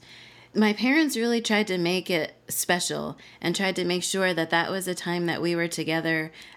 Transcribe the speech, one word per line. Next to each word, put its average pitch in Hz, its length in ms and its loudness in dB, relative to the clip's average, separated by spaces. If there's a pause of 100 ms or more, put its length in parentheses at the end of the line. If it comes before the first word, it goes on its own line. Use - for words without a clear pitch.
(540)
my 214 180 4
parents 262 440 2
really 233 260 0
tried 214 240 2
to 185 100 -2
make 180 320 0
it 165 260 0 (140)
special 151 720 -2 (220)
and 170 140 0
tried 190 220 0
to 180 80 -2
make 175 180 0
sure 185 300 0
that 165 180 0
that 170 200 2
was 185 180 -4
a 180 60 -2
time 175 320 -2
that 160 160 -2
we 170 120 0
were 170 140 0
together 160 640 -2 (240)